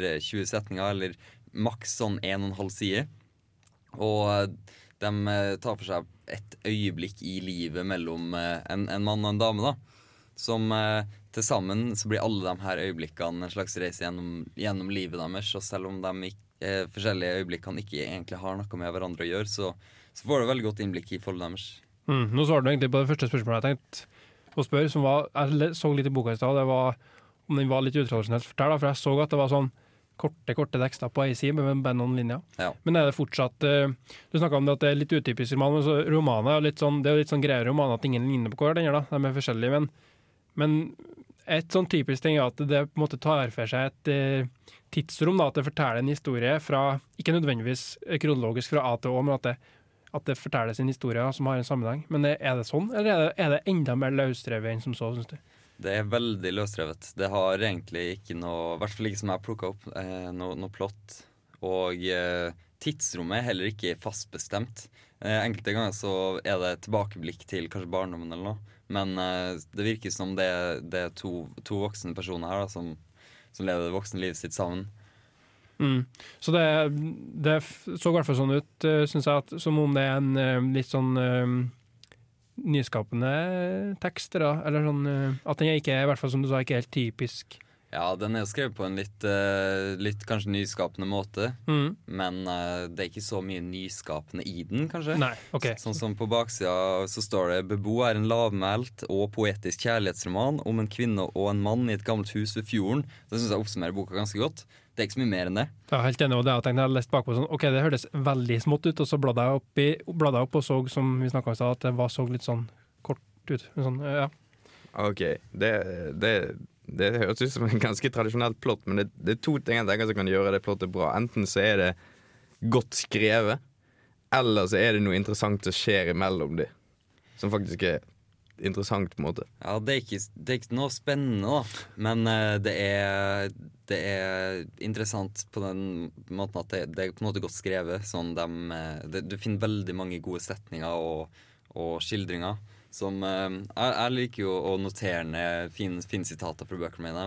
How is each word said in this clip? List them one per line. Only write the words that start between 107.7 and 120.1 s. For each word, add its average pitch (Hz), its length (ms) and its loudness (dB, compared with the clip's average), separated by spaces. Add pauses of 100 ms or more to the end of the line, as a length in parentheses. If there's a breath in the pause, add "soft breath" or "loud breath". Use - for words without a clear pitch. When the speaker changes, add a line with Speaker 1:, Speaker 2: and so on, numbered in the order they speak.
Speaker 2:
det 135 100 4
hørtes 147 300 2
veldig 127 500 2
smått 147 240 2
ut, 160 140 2
og 147 60 2
så 147 120 2
bladde 127 240 4
jeg 131 120 4
opp - 240 -2
i, 147 180 6 (100)
bladde 156 320 2
jeg 123 80 4
opp - 80 -2
og 147 80 4
så, 131 280 2
som 131 300 2
vi 127 80 2
snakket 127 180 0
om 117 60 2
i - 40 -2
stad, 123 160 2
at 123 80 -4
det 127 160 0
var, 120 120 2
så 123 200 -2
litt 123 140 -4
sånn 117 260 -2 (340 soft breath)
kort - 160 -4 (320)
ut, 131 140 -2 (100)
men 139 100 0
sånn, 131 200 -2
eh, 143 160 0
ja. 139 80 2 (720 loud breath)
Speaker 3:
OK, 101 240 0 (320)
det, 107 180 2 (460)
det, 110 160 4 (560)
det 101 260 2
høres 110 240 2
ut 127 120 2
som 117 180 -2
en 110 80 2
ganske 113 320 0
tradisjonell 117 500 0
plott, 117 240 0
men 95 120 -2
det, 101 200 2
det 113 220 0
er - 20 -20
to 147 200 2
ting 117 180 0
jeg 113 80 0
tenker 107 240 2